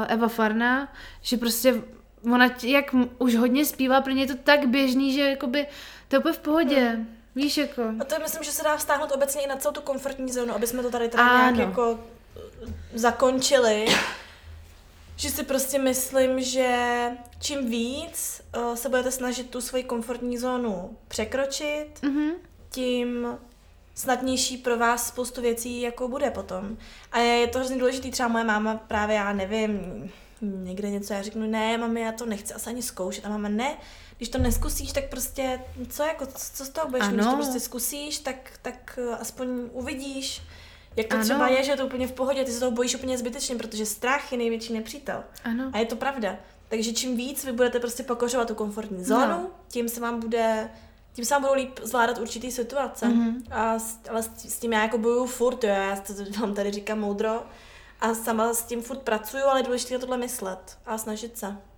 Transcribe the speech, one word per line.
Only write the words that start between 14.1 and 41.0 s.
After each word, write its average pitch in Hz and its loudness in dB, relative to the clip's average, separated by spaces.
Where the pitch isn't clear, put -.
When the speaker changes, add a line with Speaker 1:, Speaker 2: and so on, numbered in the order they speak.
Speaker 2:
Že 294 -4
si 285 -4
prostě 269 2
myslím, 262 4
že 254 4
čím 277 -2
víc, 254 -4
eh, 240 -2
se 262 -4
budete 254 2
snažit 254 -4
tu 247 -6
svoji 254 -2
komfortní 240 -4
zónu 240 -2
překročit, 277 -2
Speaker 1:
Mhm. 294 0
Speaker 2:
tím 240 -2
snadnější 254 0
pro 240 0
vás 240 2
spoustu 247 -6
věcí 240 -2
jako 240 -4
bude 269 0
potom. 196 -8
A 233 0
je, 240 4
je 240 4
to 247 0
hrozně 262 -2
důležitý, 262 0
třeba 247 0
moje 226 2
máma 220 2
právě, 214 0
já 202 0
nevím, 202 -2
někde 190 -6
něco, 202 -4
já 196 -4
řeknu, 220 -4
"Ne, 220 2
mami, 233 0
já 226 -2
to 226 -6
nechci 214 -6
asi - -8
ani 240 -6
zkoušet." 202 -6
A 202 -6
máma, 208 -2
ne, 247 -2
když 240 -8
to 262 -4
neskusíš, 247 2
tak 269 -2
prostě, 262 -4
co - -4
jako, 311 -2
co, 269 -12
co 269 -10
z 269 -10
toho 320 -4
budeš 254 0
mít? 202 2
Když 220 4
to 233 6
Speaker 1:
Ano. 269 4
Speaker 2:
prostě 262 0
zkusíš, 294 -6
tak, 262 -6
tak, - -12
eh, 226 -4
aspoň 254 -8
uvidíš, 269 -6
jak 220 0